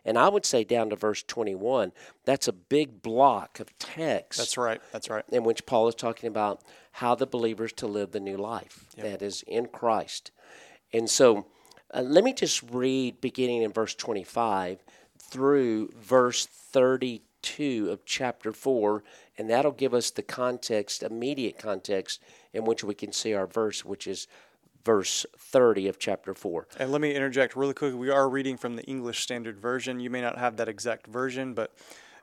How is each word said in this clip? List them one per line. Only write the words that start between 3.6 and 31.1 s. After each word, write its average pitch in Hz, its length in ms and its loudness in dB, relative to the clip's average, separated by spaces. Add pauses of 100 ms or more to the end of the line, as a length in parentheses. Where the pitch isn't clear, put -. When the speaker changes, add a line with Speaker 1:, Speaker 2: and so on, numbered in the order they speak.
Speaker 1:
of - 180 -16
text - 600 -4
Speaker 2:
That's 117 180 -4
right. 117 240 -2 (120)
That's - 180 -10
right. 107 200 -6
Speaker 1:
in 120 140 2
which 113 220 0
Paul 117 220 4
is 117 60 0
talking 117 340 -6
about 104 340 -2 (300)
how 123 220 0
the 123 120 0
believer's 113 480 -4
to 127 120 -8
live 101 260 -4
the 107 80 -6
new 98 160 -6
life 107 500 -8 (100)
Speaker 2:
Yep. 107 100 -10
Speaker 1:
that 98 160 -6
is 98 240 -6
in 117 200 -2
Christ. - 640 -2 (600)
And 113 180 0
so, 113 360 6 (460)
uh, - 80 -2
let 147 240 6
me 262 80 2
just - 380 -2
read 127 500 0
beginning 123 420 0
in 107 100 0
verse 110 220 -2
twenty-five 95 880 -2 (360)
through 131 800 0
verse 123 500 4
thirty-two 127 1400 0
of 101 140 -8
chapter - 480 -6
four, 107 520 0 (320)
and 110 140 -6
that'll 139 220 4
give 131 220 -2
us 120 160 0
the - 120 -6
context, 123 800 -4
immediate 117 560 -4
context, 98 640 -4 (300)
in 110 120 -4
which 113 180 0
we 104 120 -4
can - 180 -10
see 110 220 -2
our 95 120 0
verse, 107 380 -2
which - 220 -10
is 95 200 -8 (580)
verse 104 420 2 (100)
thirty 107 520 6
of 92 100 -4
chapter 95 340 -4
four. 85 340 -6 (120)
Speaker 2:
And 135 140 -2
let 147 80 0
me 147 140 0
interject 135 420 2
really 135 180 0
quickly. 131 240 -2
We 127 120 -2
are 135 180 6
reading 131 280 -2
from 120 200 -6
the 120 80 -12
English 120 380 -6
Standard 117 360 -8
Version. 123 420 -4
You 123 100 -8
may 123 100 -4
not 120 180 -4
have 120 180 -2
that 113 120 -2
exact 113 400 -6
version, 127 460 -6